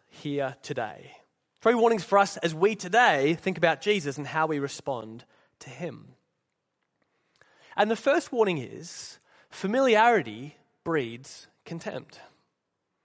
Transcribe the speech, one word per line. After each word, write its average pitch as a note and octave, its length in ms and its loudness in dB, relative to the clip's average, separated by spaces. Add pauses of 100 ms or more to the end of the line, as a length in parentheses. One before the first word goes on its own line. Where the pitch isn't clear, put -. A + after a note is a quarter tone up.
here C#3+ 520 -6
today. - 560 -10 (420)
Three A#3 160 4
warnings A3+ 300 4
for G3+ 120 4
us G3 200 2
as E3 180 -2
we G3+ 200 2
today F3+ 600 2
think E3+ 220 -4
about D#3+ 240 2
Jesus D#3+ 360 -2
and C#3+ 100 -8
how D#3 200 0
we D#3 120 -2
respond B2 680 -8 (340)
to - 100 -20
him. B2+ 460 -14 (1600)
And G#3 160 2
the A3 60 0
first - 340 0
warning G#3+ 260 2
is, B2 640 -12 (300)
familiarity G#3 1080 2 (260)
breeds C3 640 -6 (160)
contempt. - 560 -12 (840)